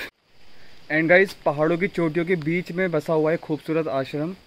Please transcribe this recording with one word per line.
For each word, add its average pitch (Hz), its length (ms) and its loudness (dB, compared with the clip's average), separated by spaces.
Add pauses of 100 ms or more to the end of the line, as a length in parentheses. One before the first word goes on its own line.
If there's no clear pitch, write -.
(920)
And 160 180 4
guys, 185 220 6
पहाड़ों 160 460 0
की 190 100 0
चोटियों 165 380 0
के 185 100 2
बीच 170 360 -2
में 170 180 -2
बसा 160 220 -2
हुआ 156 200 2
एक 170 80 -2
खूबसूरत 156 480 -4
आश्रम, 143 400 -4 (180)